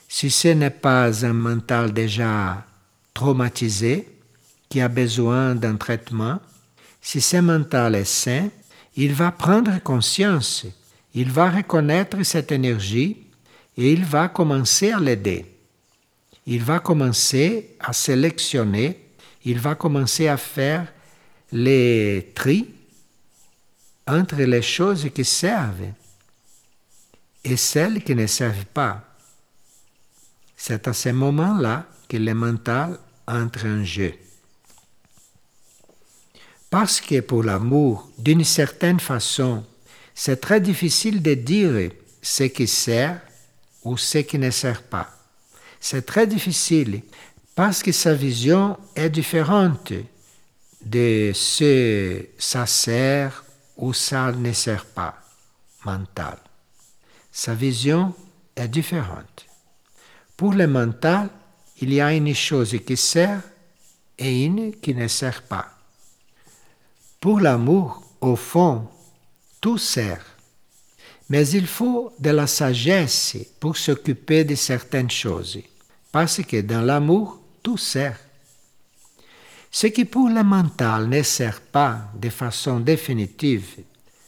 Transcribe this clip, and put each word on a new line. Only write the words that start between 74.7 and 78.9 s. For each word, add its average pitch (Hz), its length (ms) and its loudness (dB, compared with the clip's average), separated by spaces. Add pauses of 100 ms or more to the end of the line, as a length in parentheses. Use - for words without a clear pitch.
choses. 90 480 -6 (540)
Parce 165 300 0
que 113 180 -2
dans 113 220 -2
l'amour, 147 580 2 (220)
tout 233 140 -4
sert. 135 420 -4 (1500)